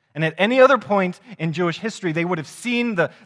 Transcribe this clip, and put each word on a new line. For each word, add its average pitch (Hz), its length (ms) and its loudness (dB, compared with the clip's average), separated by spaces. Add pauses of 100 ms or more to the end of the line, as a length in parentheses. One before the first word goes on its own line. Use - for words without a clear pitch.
(140)
And 156 100 -2
at 160 140 -2
any 240 220 4
other 254 180 8
point 190 420 -2 (180)
in 160 140 -2
Jewish 170 260 -2
history, 185 340 -6
they 170 120 -2
would 175 140 -2
have 143 100 -8
seen 240 460 -4
the, 170 160 0 (160)